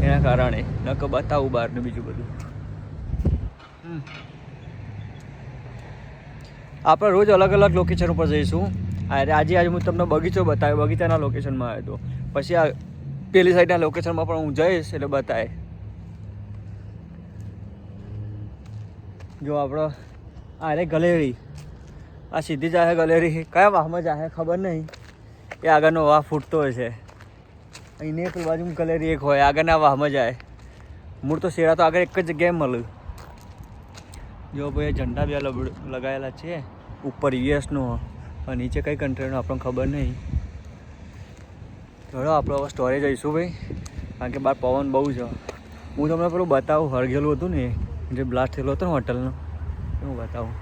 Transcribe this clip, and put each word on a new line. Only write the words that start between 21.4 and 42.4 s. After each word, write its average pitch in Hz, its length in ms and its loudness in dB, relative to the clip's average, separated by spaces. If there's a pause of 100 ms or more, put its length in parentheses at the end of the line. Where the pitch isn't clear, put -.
આ 151 60 0
સીધી 156 300 -2
જાય 170 260 6
ગેલેરી, 165 480 4
કયા 185 260 8
વાહમાં 170 340 2
જાય 156 260 -2
ખબર 165 280 -2
નહીં. 160 320 -4 (760)
એ 160 40 2
આગળનો 156 380 6
વાહ 151 160 8
ફૂટતો 147 360 -2
હોય 139 160 2
છે. 120 160 -4 (1120)
અહીંને 160 300 -4
પેલી 175 160 -6
બાજુ 160 200 0
ગેલેરી 165 420 0
એક 160 120 2
હોય, 143 220 4
આગળના 156 340 6
વાહમાં 147 340 6
જાય. 127 260 0 (880)
મૂળ 151 160 0
તો - 100 0
શેરા 160 260 4
તો 170 80 4
આગળ 160 140 4
એક 180 220 0
જ 175 80 0
જગ્યાએ 170 240 2
મળે. 127 320 0 (1700)
જો 143 160 -4
ભાઈ, 147 220 0
ઝંડા 131 320 0
બે 147 140 0
લગ-, 135 480 -4
લગાવેલા 135 420 -6
છે 156 340 -10 (420)
ઉપર 135 280 0
યુ 131 240 2
એસનો, 131 420 -2 (480)
અને 131 80 -4
નીચે 123 260 -2
કઈ 147 140 -2
કન્ટ્રીનો 135 420 -4
આપણને 135 220 -4
ખબર 127 280 -2
નહીં. 139 280 -2 (2000)
ચલો, 135 200 -2
આપણે 143 240 2